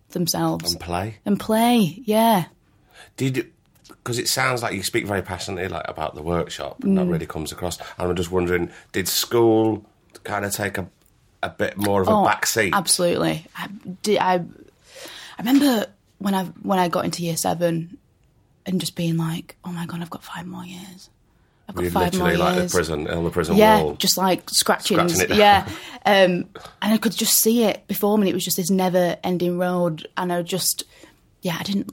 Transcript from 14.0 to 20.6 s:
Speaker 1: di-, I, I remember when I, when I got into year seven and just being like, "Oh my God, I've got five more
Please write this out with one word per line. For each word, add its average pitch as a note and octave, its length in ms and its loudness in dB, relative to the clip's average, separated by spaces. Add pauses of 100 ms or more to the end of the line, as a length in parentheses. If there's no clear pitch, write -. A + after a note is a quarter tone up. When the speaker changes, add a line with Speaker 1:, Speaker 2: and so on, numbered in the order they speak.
Speaker 1:
di-, G#3 160 2
I, F#3 160 2
I F3 80 0 (960)
remember C4 480 4 (300)
when G3 160 -2
I, F#3+ 120 0 (180)
when F#3+ 160 2
I F3+ 80 4
got F3+ 180 0
into F3 180 -4
year E3 140 -2
seven E3+ 600 -2 (680)
and F#3 140 -2
just - 160 -8
being E3 220 0
like, E3 460 -6
"Oh F3+ 80 -10
my E3+ 140 -6
God, E3+ 160 -8
I've E3+ 80 -12
got - 140 -14
five E3+ 240 -14
more F3+ 180 -14